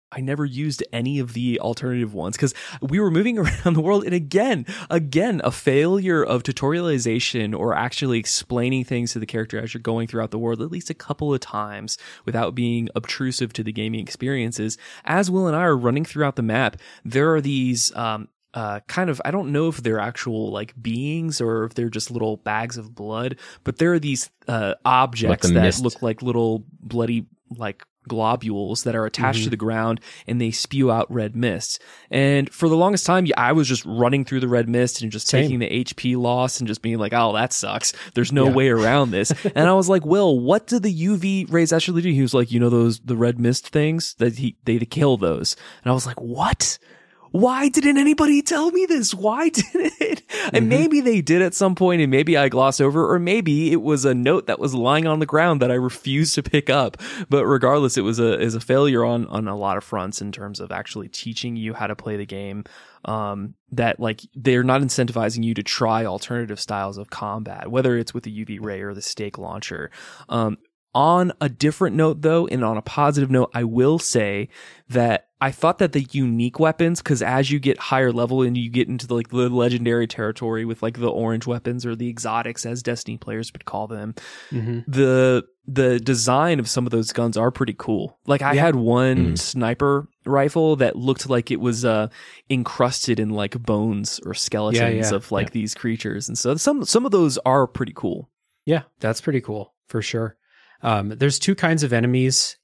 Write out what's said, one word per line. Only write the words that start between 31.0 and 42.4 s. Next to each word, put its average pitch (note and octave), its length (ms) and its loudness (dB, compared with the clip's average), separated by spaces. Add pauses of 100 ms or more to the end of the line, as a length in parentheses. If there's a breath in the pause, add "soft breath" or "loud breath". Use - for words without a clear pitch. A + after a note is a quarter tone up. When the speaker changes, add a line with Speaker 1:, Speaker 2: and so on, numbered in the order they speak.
Speaker 1:
red A2 220 -2
mists. A2+ 420 -2 (320 loud breath)
And C#3 420 2
for - 160 0
the D#3+ 80 4
longest F3+ 300 2
time, F3+ 220 2
yeah, C#3+ 100 0
I A#2+ 140 4
was D#3 160 4
just B2 180 -2
running A#2+ 400 2
through C3+ 140 -4
the B2+ 80 0
red A#2+ 200 2
mist A#2+ 360 0
and A2 80 -4
just G#2+ 160 -8
Speaker 3:
Same. C3+ 160 4
Speaker 1:
taking C3 160 0
the A#2 80 -2
H B2 280 -4
P B2+ 200 -2
loss B2 440 0
and A#2+ 80 -4
just G#2+ 140 -4
being A2+ 160 -2
like, G#2 160 -2
"Oh, A#2 200 2
that A2+ 200 -2
sucks. - 400 -4 (220 loud breath)
There's A#2+ 160 2
no C3+ 160 6
Speaker 3:
Yeah. C3+ 60 4
Speaker 1:
way C3 160 4
around A#2 420 4
this." G2 200 0
Speaker 3:
<laughs> - 240 -2
Speaker 1:
And D#3+ 140 4
I F#3 40 6
was F#3+ 140 4
like, F#3 160 2
"Will, E3 360 4
what D#3+ 260 2
do A#3+ 140 0
the G#3 120 0
U F3+ 240 0
V F#3+ 320 0
rays E3 240 2
actually E3 300 2
do?" F3+ 100 0
He C3+ 120 4
was B2 100 0
like, B2 180 2